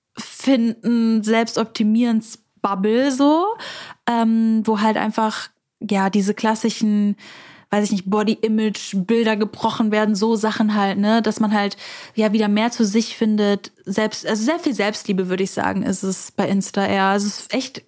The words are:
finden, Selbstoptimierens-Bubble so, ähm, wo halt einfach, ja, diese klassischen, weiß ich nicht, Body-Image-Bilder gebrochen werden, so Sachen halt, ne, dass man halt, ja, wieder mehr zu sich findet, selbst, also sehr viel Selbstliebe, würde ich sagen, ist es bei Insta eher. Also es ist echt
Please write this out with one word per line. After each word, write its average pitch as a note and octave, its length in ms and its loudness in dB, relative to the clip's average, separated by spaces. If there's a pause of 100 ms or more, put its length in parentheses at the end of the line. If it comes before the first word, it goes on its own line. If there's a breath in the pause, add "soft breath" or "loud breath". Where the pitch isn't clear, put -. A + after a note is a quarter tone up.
(180)
finden, A#3 1040 0
Selbstoptimierens-Bubble A3 1900 0
so, D4 340 2 (600 loud breath)
ähm, A3+ 580 2
wo G#3+ 160 0
halt A3 160 2
einfach, A3 520 -2 (320)
ja, G3 300 0
diese G3+ 240 2
klassischen, G#3 840 0 (540 loud breath)
weiß G#3 140 2
ich G3+ 80 -2
nicht, F#3+ 180 -2
Body-Image-Bilder G#3+ 1300 0
gebrochen A3 560 0
werden, G#3+ 220 2
so A3 220 2
Sachen G#3+ 380 0
halt, G3 240 2
ne, G#3+ 240 4
dass G#3+ 180 -2
man G#3+ 120 0
halt, G3+ 240 0 (380 loud breath)
ja, G#3+ 180 2
wieder G#3+ 160 2
mehr G#3+ 220 2
zu A#3 140 0
sich G#3+ 320 0
findet, G#3 560 0 (120)
selbst, G#3+ 420 -2
also G#3+ 160 -2
sehr D#4 160 0
viel D#4 160 -2
Selbstliebe, G3 540 -2
würde F#3 160 -2
ich F#3+ 60 -4
sagen, - 320 -4
ist F#3+ 200 -4
es F#3+ 300 -6
bei G3 160 -2
Insta G3 380 -2
eher. G3 180 0
Also G3+ 220 2
es G3+ 140 -6
ist - 140 -8
echt - 340 -8